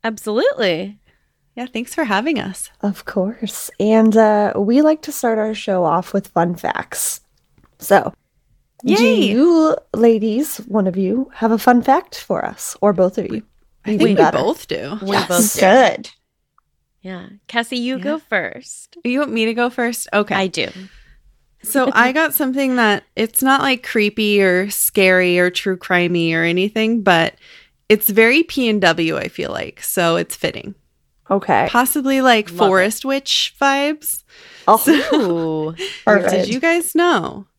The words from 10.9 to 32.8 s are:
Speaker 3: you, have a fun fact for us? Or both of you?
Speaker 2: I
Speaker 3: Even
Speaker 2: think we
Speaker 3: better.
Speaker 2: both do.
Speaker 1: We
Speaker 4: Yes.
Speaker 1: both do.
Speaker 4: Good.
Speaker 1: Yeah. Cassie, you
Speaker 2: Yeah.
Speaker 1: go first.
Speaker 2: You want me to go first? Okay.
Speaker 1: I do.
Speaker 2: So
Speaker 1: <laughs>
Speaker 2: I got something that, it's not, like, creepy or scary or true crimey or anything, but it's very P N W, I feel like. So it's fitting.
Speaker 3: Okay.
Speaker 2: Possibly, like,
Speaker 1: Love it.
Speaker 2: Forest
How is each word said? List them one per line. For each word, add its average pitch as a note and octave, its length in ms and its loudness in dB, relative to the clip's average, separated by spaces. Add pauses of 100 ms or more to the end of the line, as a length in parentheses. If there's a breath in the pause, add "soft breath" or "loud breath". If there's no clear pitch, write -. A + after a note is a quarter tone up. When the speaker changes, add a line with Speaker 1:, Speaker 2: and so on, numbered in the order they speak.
Speaker 3:
you, G3+ 380 -2
have A3+ 160 -2
a A3+ 80 2
fun A#3+ 240 4
fact C#4+ 380 0
for - 240 -6
us? - 360 -10
Or G#3 120 4
both F#3 260 0
of F#3+ 80 -6
you? A3 160 -8 (420)
Speaker 2:
I G#3 60 -6
Speaker 3:
Even G#3+ 160 2
Speaker 2:
think G#3 120 4
we E3 40 6
Speaker 3:
better. D#3 160 4
Speaker 2:
both G3+ 300 -2
do. D#3 340 -8
Speaker 1:
We G3 80 -6
Speaker 4:
Yes. G3 180 -2
Speaker 1:
both G#3 260 2
do. A3+ 60 -4
Speaker 4:
Good. G#3+ 500 4 (880)
Speaker 1:
Yeah. F#3 260 -14 (220)
Cassie, A#3+ 300 -4
you B3 200 -4
Speaker 2:
Yeah. F3+ 60 -10
Speaker 1:
go D#4 160 -4
first. - 840 -8
Speaker 2:
You B3 160 -2
want C#4 140 -4
me A3 140 0
to A3+ 80 -2
go A#3+ 140 0
first? A#3+ 440 -6
Okay. G#3 240 0
Speaker 1:
I G3 100 0
do. E3+ 220 -6 (960 soft breath)
Speaker 2:
So C4 260 0
Speaker 1:
<laughs> - 40 -8
Speaker 2:
I B3 180 2
got D4+ 220 0
something C4 420 -2
that, G#3+ 260 2 (140)
it's A3 260 -4
not, C4+ 200 2
like, C4 200 -2
creepy G#3 580 0
or F#3+ 300 2
scary F#3 680 2
or F3+ 100 2
true F#3 260 -4
crimey F3 560 0
or E3 120 0
anything, G#3 580 0
but F3 320 2 (540 soft breath)
it's G#3+ 200 2
very A3+ 360 2
P B3+ 240 -4
N G#3+ 100 0
W, E3 380 0
I - 100 -6
feel - 240 -8
like. - 320 -10
So E3+ 320 -2
it's E3+ 220 -4
fitting. - 400 -8 (520)
Speaker 3:
Okay. - 400 0
Speaker 2:
Possibly, C4 520 0
like, A3+ 320 2
Speaker 1:
Love - 20 -14
it. F3+ 40 -12
Speaker 2:
Forest G3 460 2